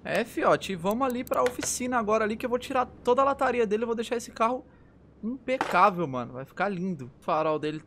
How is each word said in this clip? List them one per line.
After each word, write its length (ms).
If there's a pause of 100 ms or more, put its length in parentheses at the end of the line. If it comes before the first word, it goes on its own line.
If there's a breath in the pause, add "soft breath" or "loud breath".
É, 200
fiote, 520
vamos 320
ali 160
pra 200
oficina 540
agora 260
ali 120
que 100
eu 40
vou 80
tirar 300 (160)
toda 180
a 40
lataria 420
dele. 160
Eu 40
vou 80
deixar 200
esse 160
carro 340 (580 soft breath)
impecável, 840
mano, 260
vai 100
ficar 260
lindo. 500
O 40
farol 360
dele 280